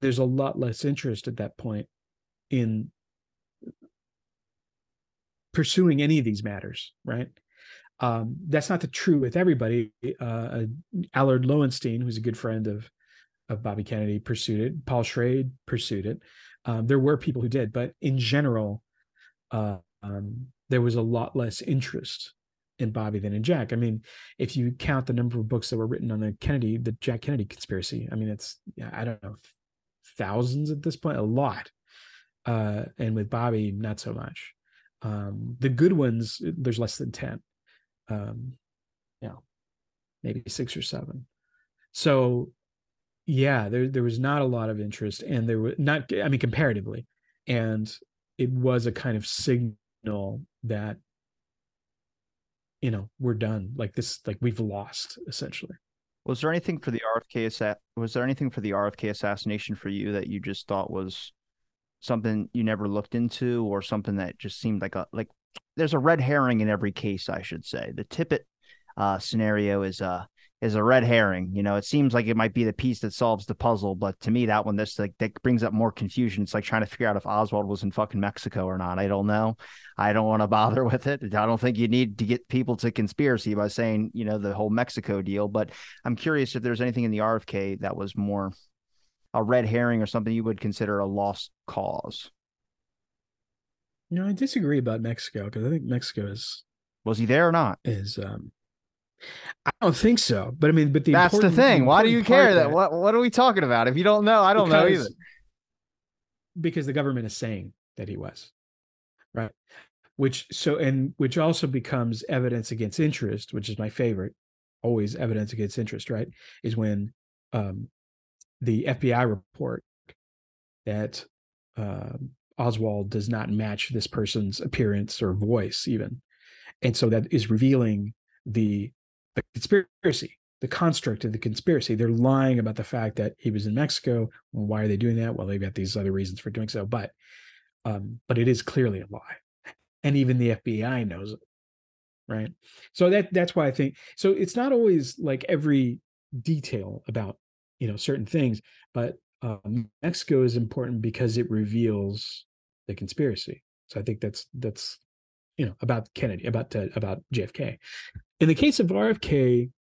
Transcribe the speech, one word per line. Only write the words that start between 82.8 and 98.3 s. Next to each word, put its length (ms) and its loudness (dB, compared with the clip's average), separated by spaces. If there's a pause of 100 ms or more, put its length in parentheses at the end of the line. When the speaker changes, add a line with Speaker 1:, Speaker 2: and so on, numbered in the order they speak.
Speaker 2:
conspiracy 640 0
by 120 2
saying, 460 -2
you 120 -4
know, 120 0
the 160 -2
whole 160 -2
Mexico 540 -2
deal, 240 -2
but 240 -2 (340)
I'm 100 0
curious 400 -2
if 60 -6
there's 200 -2
anything 240 0
in 60 0
the 100 0
R 140 2
F 100 -4
K 360 -4
that 140 -4
was 200 -8
more 360 -2 (840)
a 100 2
red 220 4
herring 360 2
or 60 0
something 260 -2
you 100 0
would 160 -2
consider 380 -2
a 80 0
lost 460 -4 (160)
cause. 640 -8 (1800)
Speaker 1:
No, 160 -2
I 60 0
disagree 480 0
about 220 0
Mexico, 480 -6
'cause 160 -4
I 40 0
think 140 0
Mexico 440 -4
is 360 -10 (400)
Speaker 2:
Was 140 0
he 80 2
there 240 6
or 20 4
not? 320 2
Speaker 1:
is, 340 -4
um, 340 -8 (1120)